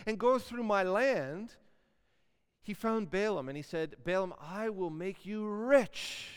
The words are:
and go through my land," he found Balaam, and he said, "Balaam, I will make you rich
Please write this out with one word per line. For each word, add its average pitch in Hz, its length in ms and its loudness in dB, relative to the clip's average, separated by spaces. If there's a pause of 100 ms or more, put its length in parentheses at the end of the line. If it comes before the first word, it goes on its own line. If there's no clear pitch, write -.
and 214 140 -2
go 247 180 6
through 240 260 -6
my 202 200 4
land," 190 720 0 (1080)
he 208 120 -8
found 220 360 -2
Balaam, 185 380 0
and 139 80 -6
he 147 80 -8
said, 160 400 -4
"Balaam, 180 380 0
I 190 300 -6
will 185 180 -2
make 175 360 -6
you 214 220 -4
rich 226 880 2